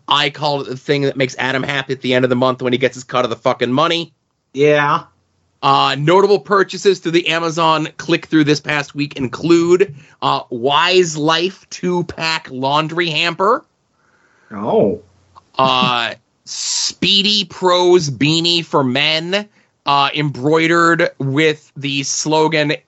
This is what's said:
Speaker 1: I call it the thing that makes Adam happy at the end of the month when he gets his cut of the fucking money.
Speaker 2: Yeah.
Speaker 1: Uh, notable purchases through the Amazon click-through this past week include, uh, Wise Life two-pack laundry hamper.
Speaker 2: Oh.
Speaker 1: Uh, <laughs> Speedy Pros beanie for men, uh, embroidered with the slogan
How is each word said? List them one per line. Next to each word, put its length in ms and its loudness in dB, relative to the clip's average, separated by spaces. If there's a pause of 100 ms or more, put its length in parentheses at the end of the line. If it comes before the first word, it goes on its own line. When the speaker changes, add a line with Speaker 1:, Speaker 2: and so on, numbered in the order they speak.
Speaker 1:
I 200 0
call 320 -4
it 40 -10
the 120 -10
thing 260 -2
that 140 -2
makes 220 -4
Adam 240 -2
happy 320 -6
at 80 -8
the 100 -2
end 140 2
of 20 -6
the 80 0
month 240 0
when 140 0
he 40 -2
gets 180 0
his 80 -16
cut 200 -2
of 60 -4
the 60 -4
fucking 360 -2
money. 400 -2 (400)
Speaker 2:
Yeah. 520 2 (580)
Speaker 1:
Uh, 340 2
notable 440 4
purchases 580 0
through 140 -4
the 160 0
Amazon 580 0 (100)
click-through 460 0
this 160 2
past 380 -6
week 200 -6
include, 800 2 (260)
uh, 300 0
Wise 680 2
Life 540 -2
two-pack 800 -4
laundry 580 -2
hamper. 560 -2 (840)
Speaker 2:
Oh. 500 0 (560)
Speaker 1:
Uh, 580 0 (140)
<laughs> 160 -20
Speedy 1000 -2
Pros 680 2
beanie 540 0
for 180 0
men, 680 -2 (380)
uh, 280 2
embroidered 960 0 (100)
with 580 0
the 260 -6
slogan 720 0 (160)